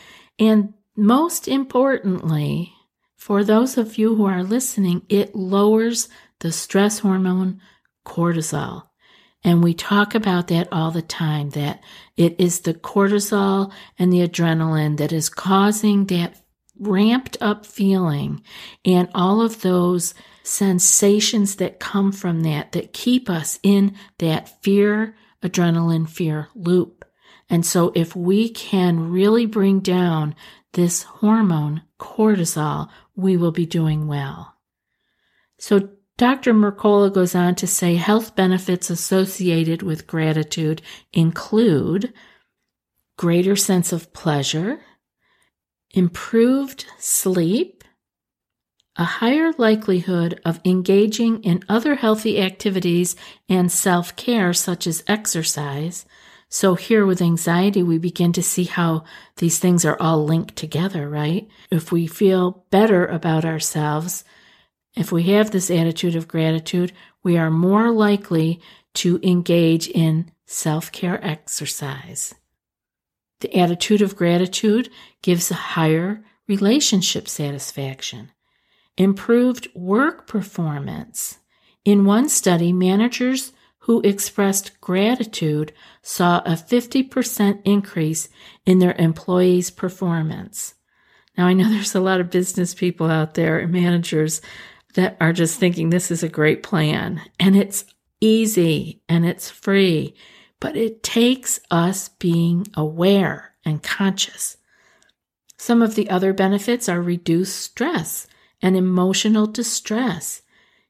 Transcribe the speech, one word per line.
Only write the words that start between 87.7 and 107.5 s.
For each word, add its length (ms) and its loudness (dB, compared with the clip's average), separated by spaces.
in 140 6
their 180 2
employees' 720 2
performance. 1040 -6
Now, 100 2
I 60 4
know 160 4
<laughs> 20 2
there's 240 -2
a 60 0
lot 200 2
of 100 -4
business 440 -2
people 340 -2
out 260 0
there 260 0
and 100 -4
managers 720 0
that 260 0
are 120 2
just 280 -2
thinking 300 0
this 200 0
is 140 -4
a 40 -2
great 360 0
plan, 560 -2
and 160 6
it's 300 0
easy 880 0
and 160 2
it's 240 -4
free, 640 0
but 160 -6
it 260 -4
takes 580 0
us 380 0
being 640 0
aware 800 0
and 180 -4
conscious. 720 -4
Some 260 2
of 120 0
the 160 -2
other 220 0
benefits 560 -2
are 120 -2
reduced 560 -2